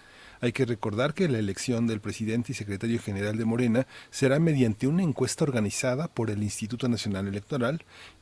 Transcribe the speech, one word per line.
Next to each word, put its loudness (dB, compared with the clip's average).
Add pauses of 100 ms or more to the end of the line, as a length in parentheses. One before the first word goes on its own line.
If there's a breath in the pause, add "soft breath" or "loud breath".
(400 loud breath)
Hay 2
que 0
recordar 0
que 2
la 2
elección 0
del 0
presidente -2
y -8
secretario -2
general -2
de -2
Morena 2 (240 loud breath)
será 4
mediante 4
una 2
encuesta 0
organizada 0
por -2
el 0
Instituto -2
Nacional 0
Electoral, -2 (380 loud breath)